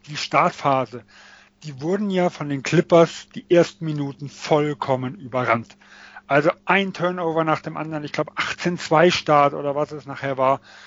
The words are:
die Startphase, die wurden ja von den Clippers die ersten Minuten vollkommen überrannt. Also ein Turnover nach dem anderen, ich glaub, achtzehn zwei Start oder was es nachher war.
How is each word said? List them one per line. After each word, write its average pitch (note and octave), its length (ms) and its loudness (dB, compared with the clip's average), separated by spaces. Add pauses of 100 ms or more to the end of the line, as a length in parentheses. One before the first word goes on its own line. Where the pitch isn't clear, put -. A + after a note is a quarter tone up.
die D3 100 -14
Startphase, C3+ 880 0 (580)
die C#3 200 -14
wurden G3+ 260 -2
ja F3+ 220 0
von D3 180 -8
den C#3 140 -4
Clippers E3 720 4
die - 160 -12
ersten E3+ 340 4
Minuten C#3+ 460 -6
vollkommen C#3 840 -2
überrannt. A#2+ 600 -4 (500)
Also D3 240 2 (140)
ein F#3+ 300 0
Turnover E3+ 500 -2
nach D#3 160 0
dem D#3+ 160 -10
anderen, D3+ 280 -8
ich C#3+ 80 -12
glaub, - 240 -4
achtzehn - 420 -4
zwei E3+ 320 4
Start D3 420 2
oder C#3+ 220 -6
was D3 180 -4
es D3 140 -14
nachher C#3 320 -6
war. C3 220 2 (260)